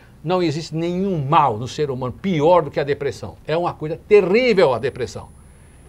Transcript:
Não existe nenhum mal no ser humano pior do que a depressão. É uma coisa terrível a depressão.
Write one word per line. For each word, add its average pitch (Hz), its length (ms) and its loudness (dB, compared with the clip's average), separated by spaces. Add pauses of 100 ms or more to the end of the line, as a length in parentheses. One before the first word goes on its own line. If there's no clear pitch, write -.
(240)
Não 180 180 -2
existe 156 340 -4
nenhum 175 480 -2
mal 139 320 2
no 113 120 -8
ser 147 240 -4
humano 127 200 -6
pior 170 520 2
do 139 80 -8
que - 80 -4
a 151 40 -2
depressão. 135 640 -6
É 151 100 -2
uma 175 180 -2
coisa 156 220 -8 (120)
terrível 190 680 4
a 113 60 -2
depressão. 120 500 -8 (600)